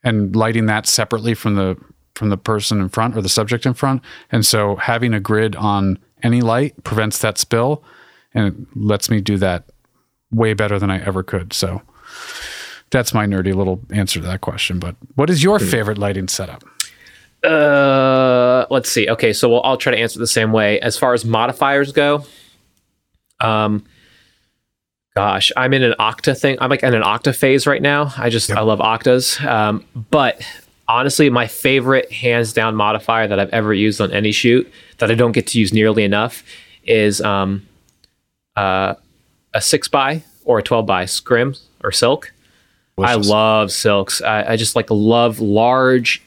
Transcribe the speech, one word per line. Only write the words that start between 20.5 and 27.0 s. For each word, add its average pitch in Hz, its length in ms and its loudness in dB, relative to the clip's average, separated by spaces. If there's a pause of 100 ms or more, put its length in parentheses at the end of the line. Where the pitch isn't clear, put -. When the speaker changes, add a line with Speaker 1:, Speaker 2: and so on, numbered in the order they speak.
Speaker 2:
way. 107 280 2
As 117 180 -4
far 127 160 2
as 113 100 -2
modifiers 139 680 0
go, 147 320 0 (1160)
um, 107 440 0 (1300)
gosh, 98 420 0
I'm 127 180 2
in 131 80 2
an 117 180 2
octa 120 380 0
thing. 135 220 0
I'm, 131 100 0
like, 139 120 0
in 127 120 2
an 113 80 2